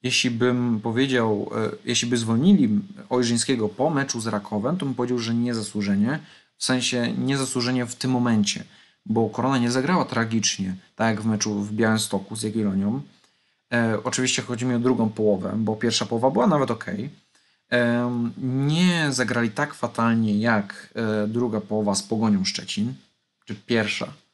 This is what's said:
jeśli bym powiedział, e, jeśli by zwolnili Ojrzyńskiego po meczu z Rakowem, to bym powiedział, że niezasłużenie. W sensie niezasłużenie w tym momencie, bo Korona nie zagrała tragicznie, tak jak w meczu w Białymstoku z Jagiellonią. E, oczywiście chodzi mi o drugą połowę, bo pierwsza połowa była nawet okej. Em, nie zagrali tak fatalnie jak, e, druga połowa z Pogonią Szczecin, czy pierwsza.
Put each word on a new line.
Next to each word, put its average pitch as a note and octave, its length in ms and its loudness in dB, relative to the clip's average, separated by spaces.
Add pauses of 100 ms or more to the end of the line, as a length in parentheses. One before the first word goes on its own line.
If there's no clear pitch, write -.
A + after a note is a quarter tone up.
jeśli B2+ 280 0
bym A#2+ 480 2
powiedział, A2+ 760 0
e, A2+ 160 -2 (140)
jeśli A#2+ 220 -2
by B2 100 2
zwolnili A#2 640 4 (300)
Ojrzyńskiego A#2+ 600 0
po C3+ 200 0
meczu C3+ 320 -2
z A2 60 -4
Rakowem, G#2+ 500 -2
to D3 80 -4
bym C3 100 -4
powiedział, B2 240 0
że A#2 160 -2
niezasłużenie. A2 840 0 (380)
W - 60 -8
sensie B2 540 0
niezasłużenie B2+ 680 -2
w A#2 100 -10
tym C3 160 -2
momencie, A#2 520 2 (420)
bo A2 240 2
Korona C3 280 0
nie A#2+ 140 2
zagrała D3 340 2
tragicznie, A2 720 -2 (200)
tak A2+ 120 0
jak A2 140 0
w G#2+ 40 -4
meczu G#2+ 360 0
w G#2 120 -6
Białymstoku A2 640 0
z A2 80 -6
Jagiellonią. G#2 580 0 (720)
E, A2+ 300 2
oczywiście B2+ 380 -2
chodzi A#2+ 240 -4
mi B2+ 100 0
o A#2+ 40 2
drugą A#2 300 2
połowę, G#2 480 0
bo A2 180 0
pierwsza A2+ 300 -2
połowa A#2 260 0
była A3+ 160 2
nawet C#3 240 2
okej. G#2+ 380 -6 (640)
Em, A#2+ 640 0 (340)
nie E3 420 2
zagrali A#2+ 400 0
tak C#3+ 240 -4
fatalnie A2+ 640 0
jak, G#2+ 580 -2
e, G#2+ 320 0
druga A2 340 0
połowa G#2 340 0
z - 80 -2
Pogonią G#2+ 420 2
Szczecin, - 480 -4 (520)
czy A2 100 -8
pierwsza. G#2+ 580 -2 (200)